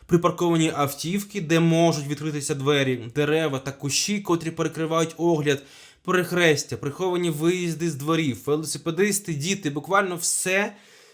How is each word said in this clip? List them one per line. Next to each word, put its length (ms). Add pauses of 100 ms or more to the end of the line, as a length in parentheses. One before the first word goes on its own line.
припарковані 720
автівки, 640
де 180
можуть 480
відкритися 480
двері, 600
дерева 440
та 120
кущі, 480
котрі 320
перекривають 640
огляд, 460 (400)
перехрестя, 720
приховані 520
виїзди 600
з 60
дворів, 500
велосипедисти, 880
діти, 360
буквально 460
все, 580 (400)